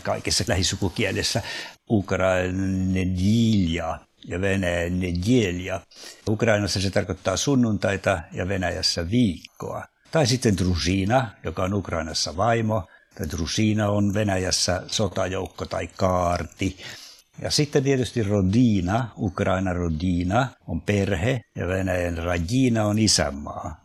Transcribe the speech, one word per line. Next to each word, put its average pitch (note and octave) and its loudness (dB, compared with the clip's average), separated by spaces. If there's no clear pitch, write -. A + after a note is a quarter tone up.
kaikissa - -2
lähisukukielissä. G2 0
Ukrainedilja F#2 2
ja F2+ -4
venäjänedjelja. F#2 0
Ukrainassa G#2 2
se G2 0
tarkoittaa F#2 -2
sunnuntaita G2+ 2
ja F#2+ -4
Venäjässä F2 -2
viikkoa. - -2
Tai D3+ 2
sitten A2+ 2
druzina, F#2+ 2
joka E2+ -6
on F#2 0
Ukrainassa E2+ -4
vaimo. A2 0
Tai E2+ -6
druzina G#2+ 0
on G2+ 2
Venäjässä F#2 0
sotajoukko F#2+ -4
tai F2 -6
kaarti. F2+ 0
Ja - -6
sitten D3 2
tietysti B2+ 0
rodina, G#2 4
Ukraina F#2+ 0
rodina, F2 0
on E2 -4
perhe G2+ 0
ja G2 -4
Venäjän F2+ -2
radina G#2+ 0
on G#2 2
isänmaa. D2+ 0